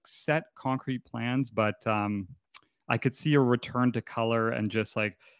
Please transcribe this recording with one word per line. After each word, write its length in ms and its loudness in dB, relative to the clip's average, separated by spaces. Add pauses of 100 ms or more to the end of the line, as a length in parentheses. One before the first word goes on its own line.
set 380 -4 (120)
concrete 480 -4
plans, 460 -2
but, 380 0
um, 400 0 (600)
I 120 0
could 160 -2
see 180 0
a 60 6
return 540 2
to 100 -2
color 480 0
and 180 -2
just, 260 -2
like, 220 -2 (220)